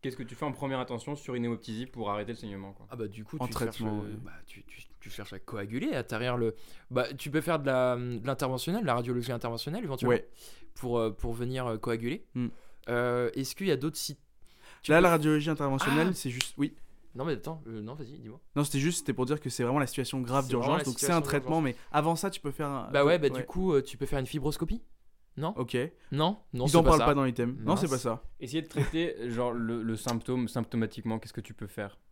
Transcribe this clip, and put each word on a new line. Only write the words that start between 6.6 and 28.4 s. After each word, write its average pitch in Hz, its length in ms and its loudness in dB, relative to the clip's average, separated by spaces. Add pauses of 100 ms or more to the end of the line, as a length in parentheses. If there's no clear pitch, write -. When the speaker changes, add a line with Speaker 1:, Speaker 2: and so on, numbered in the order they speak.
Speaker 2:
Bah, 127 240 2
tu 139 160 -8
peux 151 120 2
faire 160 180 0
de 139 80 -2
la, 127 280 4
de 123 300 -4
l'interventionnelle, 139 580 0
la 131 120 4
radiologie 123 360 0
interventionnelle, 120 520 -4
éventuellement, 123 320 4
Speaker 3:
Ouais. - 120 -2 (460)
Speaker 2:
pour, 120 240 0
euh, 110 140 4
pour 117 220 -4
venir, 123 340 -2
euh, 110 100 -2
coaguler. 117 560 -2
Speaker 3:
Hmm. 123 140 0 (420)
Speaker 2:
Euh, 120 460 2
est-ce 135 200 -4
qu'il 196 120 -2
y 175 40 4
a 135 60 4
d'autres 135 200 -4
sites ? - 220 -6 (640)
Tu - 80 -6
Speaker 3:
Là, 156 80 10
Speaker 2:
peux 180 60 10
Speaker 3:
la 180 60 10
Speaker 2:
f-, - 20 8
Speaker 3:
radiologie 156 400 4
interventionnelle, 143 580 2
Speaker 2:
ah ! 180 60 0
Speaker 3:
c'est 135 160 -4
juste... 123 260 -4
Oui. 147 160 0 (400)
Speaker 2:
Non, 131 120 -6
mais 160 80 -2
attends, 151 340 -8
euh, 113 140 -10
non, 113 120 -10
vas-y, 147 240 -14
dis-moi. 113 220 -16 (160)
Speaker 3:
Non, 147 80 4
c'était 143 160 0
juste, 165 200 2
c'était - 140 -2
pour 127 120 0
dire 147 140 0
que 131 120 -6
c'est 123 120 -2
vraiment 127 160 2
la 135 60 2
situation 135 360 -4
grave 127 260 2
Speaker 2:
C'est 123 60 0
vraiment 120 120 2
Speaker 3:
d'urgence, 143 140 4
Speaker 2:
la 151 60 -2
Speaker 3:
donc 127 100 -2
c'est - 100 -8
Speaker 2:
situation 170 120 6
Speaker 3:
un 160 40 4
traitement, 143 400 0
Speaker 2:
d'urgence. 131 180 0
Speaker 3:
mais - 180 -2
avant 160 180 2
ça, 190 160 -2
tu - 80 -8
peux 143 120 -6
faire 147 180 -4
un, 135 220 -6
Speaker 2:
Bah 143 140 6
ouais, 170 140 6
bah, 143 80 4
Speaker 3:
ouais. 127 120 2
Speaker 2:
du 123 60 -4
coup, 180 280 0
euh, 139 100 6
tu - 140 -10
peux 139 100 -4
faire 143 100 2
une 131 80 0
fibroscopie ? 151 560 -2 (560)
Non ? 160 200 -2
Speaker 3:
Ok. 127 200 -2 (340)
Speaker 2:
Non, 156 280 2 (140)
non, 123 120 0
Speaker 3:
Ils 151 60 4
Speaker 2:
c'est 165 60 10
Speaker 3:
en 165 60 10
Speaker 2:
pas 170 60 8
Speaker 3:
parlent 160 100 10
Speaker 2:
ça. 113 60 6
Speaker 3:
pas 147 80 6
dans 139 100 4
l'item. 123 380 0
Non, 139 160 4
c'est 196 60 2
Speaker 2:
Mince. 151 80 2
Speaker 3:
pas 131 60 2 (120)
ça. - 140 -4 (180)